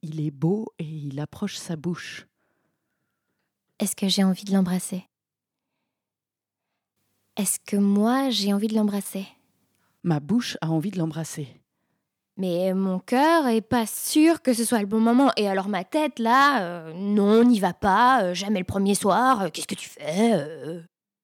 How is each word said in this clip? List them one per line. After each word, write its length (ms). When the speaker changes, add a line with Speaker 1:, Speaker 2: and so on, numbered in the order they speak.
Speaker 1:
il 180
est 100
beau 480
et 60
il 380
approche 340
sa 220
bouche. 500
Speaker 2:
Est-ce 160
que 140
j'ai 160
envie 180
de 80
l'embrasser ? 560
Est-ce 280
que 120
moi, 520
j'ai 240
envie 140
de 80
l'embrasser ? 500
Speaker 1:
Ma 160
bouche 400
a 100
envie 220
de 60
l'embrasser. 500
Speaker 2:
Mais 360
mon 260
cœur 480
est 140
pas 260
sûr 560
que 100
ce 100
soit 160
le 60
bon 160
moment. 340
Et 140
alors 180
ma 160
tête, 360
là, 420
euh, 320
non, 500
n'y 160
va 140
pas, 500
euh, 100
jamais 260
le 60
premier 300
soir, 460
euh, 80
qu'est-ce 180
que 80
tu 140
fais, 460
euh ? 460